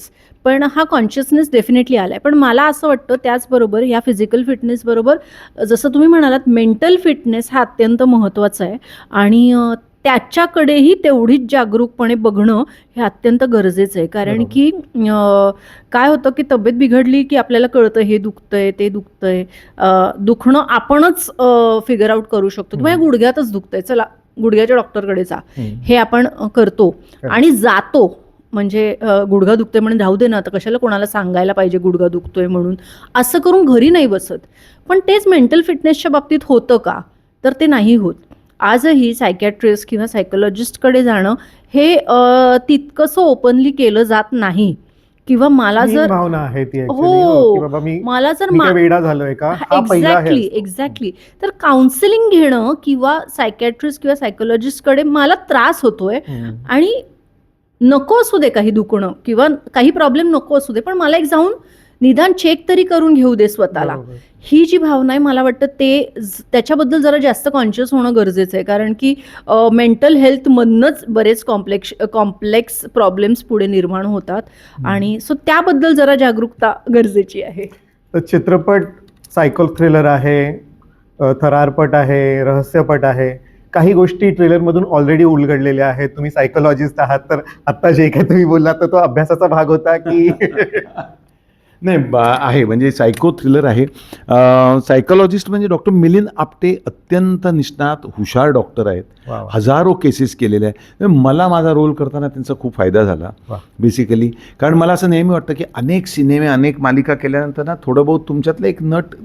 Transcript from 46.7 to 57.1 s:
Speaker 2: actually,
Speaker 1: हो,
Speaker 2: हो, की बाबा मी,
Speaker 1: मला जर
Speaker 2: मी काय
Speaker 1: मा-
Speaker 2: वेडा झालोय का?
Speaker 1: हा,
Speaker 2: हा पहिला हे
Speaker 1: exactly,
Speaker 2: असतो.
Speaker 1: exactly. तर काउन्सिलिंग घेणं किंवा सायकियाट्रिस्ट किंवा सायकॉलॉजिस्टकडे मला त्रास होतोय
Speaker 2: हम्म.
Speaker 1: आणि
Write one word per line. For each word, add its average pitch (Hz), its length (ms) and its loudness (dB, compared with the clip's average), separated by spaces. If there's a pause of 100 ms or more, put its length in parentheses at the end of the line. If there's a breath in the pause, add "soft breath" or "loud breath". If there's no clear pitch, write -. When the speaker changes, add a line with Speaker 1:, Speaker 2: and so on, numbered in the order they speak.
Speaker 2:
actually, 262 240 -4
Speaker 1:
हो, 359 280 2
Speaker 2:
हो, 247 200 4
की 190 80 0
बाबा 147 180 -6
मी, 160 240 -6
Speaker 1:
मला 254 280 -2
जर 381 200 -4
Speaker 2:
मी 339 80 4
काय 294 80 2
Speaker 1:
मा- 185 80 0
Speaker 2:
वेडा 170 240 2
झालोय 143 340 -4
का? 151 140 -6
Speaker 1:
हा, 170 280 -4
Speaker 2:
हा - 40 4
पहिला 208 300 0
हे 349 60 4
Speaker 1:
exactly, 311 300 0
Speaker 2:
असतो. 214 140 -6
Speaker 1:
exactly. 208 520 -8 (300 soft breath)
तर 403 80 -4
काउन्सिलिंग 349 800 2
घेणं 277 440 2 (100)
किंवा 277 360 -2 (100)
सायकियाट्रिस्ट 240 720 -6
किंवा 285 140 -2
सायकॉलॉजिस्टकडे 254 880 -2
मला 294 320 2
त्रास 311 480 -2
होतोय 214 320 -2
Speaker 2:
हम्म. 117 400 -10 (140)
Speaker 1:
आणि 370 340 0 (800)